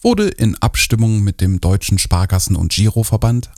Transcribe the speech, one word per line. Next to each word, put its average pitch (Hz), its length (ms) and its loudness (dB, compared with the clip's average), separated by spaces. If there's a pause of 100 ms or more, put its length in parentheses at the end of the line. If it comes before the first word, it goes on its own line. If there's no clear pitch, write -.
wurde 214 280 2
in - 260 -2
Abstimmung 110 680 0
mit 98 220 -2
dem 95 180 0
Deutschen 95 380 0
Sparkassen- 92 580 0
und 85 160 -2
Giroverband 113 840 0